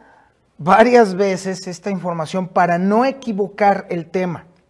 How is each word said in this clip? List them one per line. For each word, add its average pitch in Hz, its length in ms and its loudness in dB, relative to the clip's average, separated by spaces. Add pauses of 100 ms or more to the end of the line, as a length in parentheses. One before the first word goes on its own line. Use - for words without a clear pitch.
(580)
varias 214 580 4
veces 190 500 -4
esta 180 240 -10
información 175 600 -6
para 175 280 2
no 202 280 2
equivocar 202 840 -2
el 175 180 -6
tema, 180 400 -6 (220)